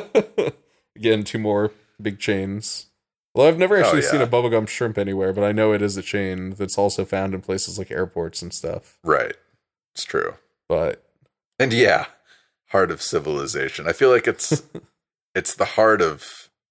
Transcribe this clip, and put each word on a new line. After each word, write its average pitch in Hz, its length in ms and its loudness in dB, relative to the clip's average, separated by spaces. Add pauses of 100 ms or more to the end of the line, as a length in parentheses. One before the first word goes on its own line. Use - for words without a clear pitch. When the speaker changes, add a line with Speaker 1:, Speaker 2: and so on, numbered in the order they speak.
(420)
Speaker 1:
<laughs> - 540 -10
Again, 110 280 2
two 110 160 -6
more 107 320 0 (300)
big 104 180 -6
chains. 98 680 -4 (460)
Well, 131 140 6
I've 165 100 4
never 185 200 4
Speaker 2:
Oh, 185 40 6
Speaker 1:
actually 156 200 4
Speaker 2:
yeah. - 100 0
Speaker 1:
seen 143 100 2
a 120 60 2
Bubba 120 240 2
Gump 110 180 0
shrimp 113 280 -4
anywhere, 95 360 -2
but 101 100 0
I 104 80 2
know 107 220 4
it 104 80 2
is 101 160 -2
a 95 40 -6
chain 95 500 -6
that's 98 260 -6
also 101 280 0
found 95 280 -4
in 92 80 -8
places 95 360 -6
like 95 140 -10
airports 85 500 -6
and 87 120 -12
stuff. - 500 -10
Speaker 2:
Right. 69 320 0 (600)
It's - 80 -8
true. - 320 -4 (320)
Speaker 1:
But 82 360 -2 (560)
Speaker 2:
And 131 140 2
yeah, 113 340 4 (640)
heart 95 200 2
of 78 100 -8
civilization. 71 840 -4
I 85 60 -2
feel 135 160 4
like 120 180 4
it's, - 360 -2 (360)
Speaker 1:
<laughs> - 360 -20
Speaker 2:
it's - 200 -4
the 98 100 0
heart 110 360 4
of - 480 -4 (220)